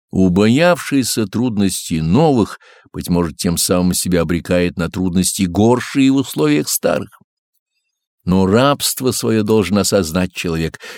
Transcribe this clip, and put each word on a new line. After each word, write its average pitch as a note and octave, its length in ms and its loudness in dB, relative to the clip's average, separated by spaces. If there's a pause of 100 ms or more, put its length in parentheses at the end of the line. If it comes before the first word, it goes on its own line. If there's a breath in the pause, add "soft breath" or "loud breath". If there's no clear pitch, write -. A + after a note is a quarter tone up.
(100)
Убоявшийся A2+ 1160 2
трудностей G2 760 -2
новых, A2+ 580 2 (340 soft breath)
быть E2+ 160 -8
может, F2 280 0
тем F2 200 -2
самым F2+ 380 0
себя F2 280 0
обрекает F2 540 -2
на E2 140 -4
трудности, F#2 540 -2
горшие A#2+ 680 0
в C3+ 60 2
условиях D3 520 -2
старых. - 520 -4 (1040)
Но F#2 220 2
рабство B2+ 680 0
своё A2+ 320 0
должен G#2 340 2
осознать F#2 540 0
человек, E2 480 -4 (180 loud breath)